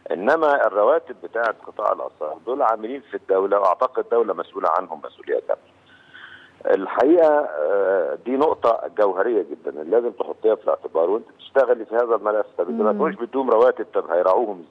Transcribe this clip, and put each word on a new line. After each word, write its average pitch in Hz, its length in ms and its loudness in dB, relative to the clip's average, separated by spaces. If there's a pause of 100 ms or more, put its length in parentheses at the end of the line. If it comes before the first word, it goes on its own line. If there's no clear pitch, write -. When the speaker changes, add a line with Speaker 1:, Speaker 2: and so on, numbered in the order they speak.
(100)
Speaker 1:
إنما 135 560 0
الرواتب 110 560 0
بتاعة 113 320 -4 (120)
قطاع 104 260 -2
الآثار 78 540 -8
دول 135 160 -4
عاملين 113 380 -2
في - 160 -14
الدولة، 98 440 0
وأعتقد 98 440 0
الدولة 113 300 0
مسؤولة 90 340 -6
عنهم 82 360 -2
مسؤولية - 440 -6
كاملة. - 140 -4 (1040)
الحقيقة، 147 600 4
آه، 95 960 0
دي 127 120 -2
نقطة 131 440 2 (180)
جوهرية 98 520 2
جدًا 71 320 -10
اللي 85 140 0
لازم 120 140 0
تحطيها 104 440 -2
في - 100 -8
الاعتبار 82 460 -2
وأنت 113 140 -2 (120)
بتشتغلي - 480 0
في 107 100 -10
هذا 117 200 2
الملف. 107 320 0 (120)
طب 87 100 -2
أنت 113 120 -4
ما 107 120 2
Speaker 2:
مم. 104 60 -2
Speaker 1:
تكونش 156 180 -2
بتدوم 127 340 -4
رواتب، 113 440 4
طب 82 160 -4
هيراعوهم 92 600 0